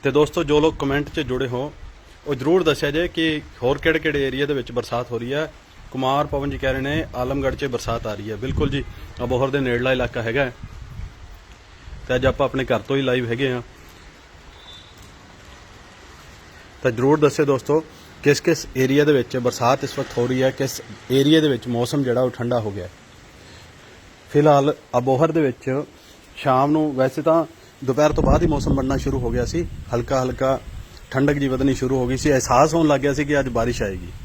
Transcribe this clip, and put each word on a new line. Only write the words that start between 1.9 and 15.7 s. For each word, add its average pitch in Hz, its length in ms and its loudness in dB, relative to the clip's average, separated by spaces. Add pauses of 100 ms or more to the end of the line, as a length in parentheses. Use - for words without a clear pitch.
ਉਹ 143 80 -2
ਜ਼ਰੂਰ 160 280 2
ਦੱਸਿਆ 147 280 0
ਜੇ 165 160 -2
ਕਿ 156 340 -2 (220)
ਹੋਰ 139 140 2
ਕਿਹੜੇ 160 220 2
ਕਿਹੜੇ 143 280 0
ਏਰੀਆ 135 180 -2
ਦੇ 147 80 -4
ਵਿੱਚ 123 180 -6
ਬਰਸਾਤ 120 400 -4
ਹੋ 117 60 -4
ਰਹੀ 120 160 -6
ਹੈ। 151 200 -4 (380)
ਕੁਮਾਰ 131 340 0
ਪਵਨ 143 240 -4
ਜੀ 135 80 -6
ਕਹਿ 135 160 0
ਰਹੇ 135 80 -2
ਨੇ 139 240 -2 (100)
ਆਲਮਗੜ੍ਹ 131 400 -2
'ਚ 143 100 -4
ਬਰਸਾਤ 117 420 -4
ਆ 107 60 -4
ਰਹੀ 104 180 -10
ਹੈ। 104 40 -6
ਬਿਲਕੁਲ 131 340 -2
ਜੀ, 139 140 -4 (400)
ਅਬੋਹਰ 127 260 0
ਦੇ 139 100 0
ਨੇੜਲਾ 127 320 0
ਇਲਾਕਾ 123 300 -2
ਹੈਗਾ 120 240 0
ਹੈ। 120 80 -8 (1500)
ਤੇ 127 80 0
ਅੱਜ 127 100 0
ਆਪਾਂ 131 200 2
ਆਪਣੇ 131 200 -2
ਘਰ 117 140 0
ਤੋਂ 135 180 -2
ਹੀ 139 40 0
ਲਾਈਵ 127 260 0
ਹੈਗੇ 127 240 -2
ਹਾਂ, 123 100 -4 (3250)